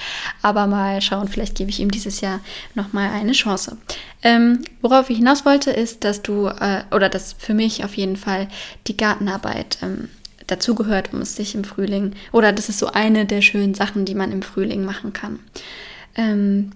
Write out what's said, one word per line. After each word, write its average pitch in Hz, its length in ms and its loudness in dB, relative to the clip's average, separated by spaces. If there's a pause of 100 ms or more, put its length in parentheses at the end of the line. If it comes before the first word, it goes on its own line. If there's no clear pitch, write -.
(420)
Aber 208 260 2
mal 196 340 0
schauen, 196 260 -2
vielleicht 202 280 -4
gebe 196 140 -2
ich - 100 -4
ihm 202 100 0
dieses 202 320 -2
Jahr 190 200 -4 (340)
noch 202 180 -4
mal 202 160 0
eine 214 220 0
Chance. 220 460 0 (440)
Ähm, 233 400 6 (200)
worauf 262 280 6
ich 226 80 0
hinaus 269 280 4
wollte, 277 260 4
ist, - 320 -2
dass 208 180 0
du, 202 260 0
äh, 196 440 -2
oder 196 180 4
dass 196 240 -6
für - 200 -4
mich 220 300 2
auf 196 120 -8
jeden 190 220 -2
Fall 196 300 -2 (400)
die 202 100 -4
Gartenarbeit, 208 840 -2
ähm, - 280 -6 (360)
dazugehört, 208 680 0
um - 80 -4
es - 140 -4
sich 208 200 -6
im 202 80 -4
Frühling, 196 500 -2 (180)
oder 220 200 6
das 214 180 -2
ist 208 100 -2
so - 80 0
eine 214 380 4
der 202 160 0
schönen 202 320 2
Sachen, 202 320 -2
die 190 100 -4
man 196 160 -2
im 190 100 -4
Frühling 196 420 -2
machen 190 300 -6
kann. - 260 -8 (760)
Ähm, 202 600 2